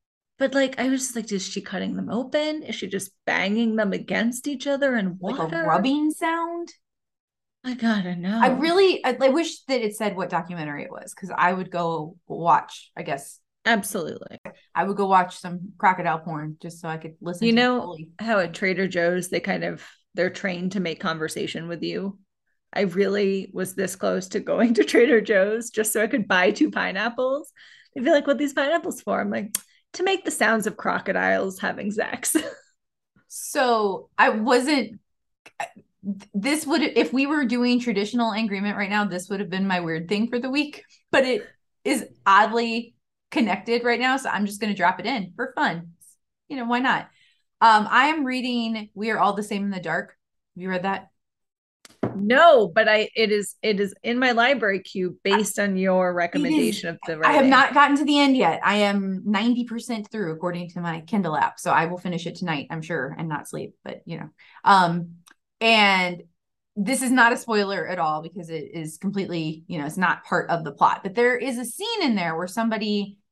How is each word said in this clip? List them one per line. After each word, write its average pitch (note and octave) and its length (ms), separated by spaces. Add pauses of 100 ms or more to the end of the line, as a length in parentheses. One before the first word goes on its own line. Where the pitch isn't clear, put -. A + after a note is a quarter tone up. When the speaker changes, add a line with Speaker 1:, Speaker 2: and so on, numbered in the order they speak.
(380)
Speaker 1:
But, C4+ 160
like, C4+ 260
I B3 80
was C4 140
just - 140
like, A3+ 160
"Is F#3+ 140
she - 160
cutting F#3+ 340
them F#3+ 140
open? D4+ 540
Is - 120
she G3+ 120
just F#3+ 240 (140)
banging G3+ 500
them G#3 160
against F#3+ 560
each C#4+ 200
other C#4 280
in F#3+ 240
Speaker 2:
Like G#3 180
Speaker 1:
water?" E3 260
Speaker 2:
a D#3 40
rubbing C4+ 440
sound? E4+ 580 (960)
Speaker 1:
I B3+ 80
gotta G3+ 420
know. F#3 260
Speaker 2:
I B3+ 100
really, E4+ 520
I, B3 180
I C4+ 80
wish D#4 360
that B3+ 160
it G#3 160
said G3+ 180
what F#3 140
documentary E3 540
it - 80
was, - 220
'cause F#3 220
I F3 160
would F#3 200
go E3 440 (120)
watch, D#3+ 680
I E3+ 80
guess. D3 360 (260)
Speaker 1:
Absolutely. G#3 760 (340)
Speaker 2:
I F3 120
would G3 100
go G3 120
watch F#3 300
some F3+ 400
crocodile F3 420
porn D#3 420
just E3+ 180
so E3+ 80
I D#3+ 100
could D#3+ 220
listen F3+ 280
Speaker 1:
You A#3 40
Speaker 2:
to A3+ 100
Speaker 1:
know B3 200
Speaker 2:
Foley. D#3 280 (100)
Speaker 1:
how A3 200
at E3 140
Trader F#3 340
Joe's, F3+ 420
they F3 120
kind E3 240
of, E3+ 200 (300)
they're F3 140
trained F#3 440
to G#3 60
make E3 220
conversation D#3+ 680
with E3+ 160
you? F3+ 340 (540)
I - 100
really G3 680
was F#3 240
this F#3 220
close F#3 320
to G#3 100
going A3+ 360
to - 100
Trader A#3+ 360
Joe's G#3+ 500
just G#3+ 200
so G#3+ 100
I A3 60
could G#3+ 200
buy F#3 240
two D4 200
pineapples. A#3 800 (420)
They'd B3 120
be E4 60
like, C#4+ 160
"What C#4 80
are A#3 40
these C#4+ 140
pineapples D#4 480
for?" G3 180
I'm G3+ 120
like, G#3 260 (360)
"To F4 100
make F#4+ 200
the E4+ 80
sounds A3 360
of G#3 100
crocodiles F#3+ 840
having G3 320
sex." - 500
<laughs> - 40 (800)
Speaker 2:
So A3+ 920
I A#3+ 120
wasn't, B3 720 (1300)
this C4+ 320
would, C#4 160
if - 320
we C4+ 140
were D4 180
doing B3 340
traditional A3+ 520
Angryment G3+ 440
right G3 140
now, G#3 160
this F3+ 240
would G3 100
have F#3+ 100
been G3 180
my F#3 140
weird E3 260
thing G#3 220
for B3 100
the C4 100
week, D4 340 (280)
but C4+ 140
it B3 200 (380)
is B3+ 220 (200)
oddly A3+ 720 (360)
connected A3+ 520
right A#3 160
now. C4 180
So C4 120
I'm G3+ 160
just G3+ 160
gonna G#3 140
drop F3 240
it F3 60
in A3 300
for C4 200
fun. E3+ 380 (540)
You C#4 100
know, A#3+ 80
why A#3+ 140
not? A#3 300 (520)
Um, G#3+ 280
I B3 180
am D#4 180
reading A#3+ 680
We A3 180
Are G#3 80
All G3 140
the G3+ 100
Same G3+ 220
in G3+ 60
the F#3 80
Dark. E3 360 (400)
Have F3 80
you F#3+ 60
read F3+ 140
that? G3 260 (1040)
Speaker 1:
No, A#3+ 520
but A3 220
I, G#3+ 260
it A3 160
is, G#3 300
it G#3 180
is G3+ 140 (100)
in A#3+ 160
my B3+ 120
library A3+ 480
queue F#3 440
based G3+ 360
on G3 180
your F#3 320
Speaker 2:
It F3+ 40
is, - 20
Speaker 1:
recommendation G#3+ 760
of D#3+ 80 (100)
the D#3+ 160
Speaker 2:
I C#4 100
have C#4+ 100
Speaker 1:
writing. C4 60
Speaker 2:
not C4+ 240
gotten C#4+ 240
to D4 80
the C#4+ 140
end C#4 160
yet. F3+ 280
I G3+ 140
am G3+ 480
ninety A3+ 400
percent A3+ 460
through F#3 220
according F3 380
to F3 100
my E3 200
Kindle E3 340
app. - 240
So - 120
I D#3 140
will F3+ 120
finish F3 280
it E3 100
tonight, D#3+ 360
I'm D#3+ 100
sure, D#3 360
and E3 120
not D3 180
sleep, - 360
but - 220
you E3 120
know. D#3 120 (340)
Um, F3 520 (460)
and G3 640 (520)
this A#3+ 260
is B3+ 100
not B3 220
a A#3 40
spoiler G3 500
at F3+ 120
all D#3 220
because E3 280
it D#3+ 240
is D#3 240
completely, E3 720
you F3 120
know, C#3+ 60
it's D#3 120
not F3 280
part - 240
of E3 140
the D3+ 80
plot, - 320
but F#3+ 120
there A#3+ 220
is A#3+ 200
a B3 80
scene G#4+ 380
in B3 120
there E3+ 220
where F3+ 100
somebody G#3+ 720 (140)